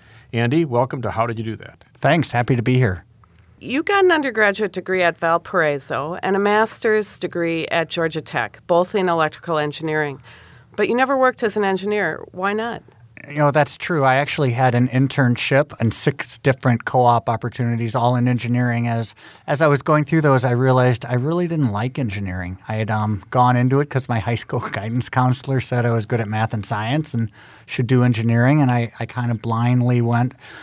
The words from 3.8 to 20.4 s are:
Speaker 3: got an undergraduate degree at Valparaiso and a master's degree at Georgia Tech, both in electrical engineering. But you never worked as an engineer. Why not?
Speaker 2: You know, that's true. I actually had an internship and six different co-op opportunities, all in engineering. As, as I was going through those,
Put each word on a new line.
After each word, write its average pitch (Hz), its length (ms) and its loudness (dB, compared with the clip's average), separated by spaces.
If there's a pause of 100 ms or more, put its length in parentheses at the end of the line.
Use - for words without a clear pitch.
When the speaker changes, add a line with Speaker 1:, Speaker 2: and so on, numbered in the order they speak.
Speaker 3:
got 392 220 2
an 359 60 6
undergraduate 214 600 0
degree 185 320 -2
at 170 160 2
Valparaiso 160 1040 0
and 196 120 0
a 196 40 2
master's 214 800 0
degree 165 480 -4
at 165 220 -2
Georgia 160 320 -2
Tech, 120 440 -6
both 180 300 2
in 185 120 2
electrical 160 520 -2
engineering. 147 600 -4 (560)
But 208 120 0
you 226 80 0
never 262 200 0
worked 254 280 0
as 214 140 -2
an 208 60 0
engineer. 190 680 -2
Why 196 220 -4
not? 226 280 -6 (460)
Speaker 2:
You 143 80 -14
know, 147 160 2
that's 143 260 0
true. 156 260 -2
I 131 120 4
actually 139 340 0
had 123 240 2
an 123 140 4
internship 131 920 0
and 113 140 0
six - 460 -2
different 127 460 0
co-op 120 440 2
opportunities, 117 640 -4
all 120 220 2
in 123 120 2
engineering. 120 600 0
As, 117 260 -4 (320)
as 147 160 0
I 160 60 4
was 143 160 2
going 151 220 2
through 160 160 2
those, 131 220 4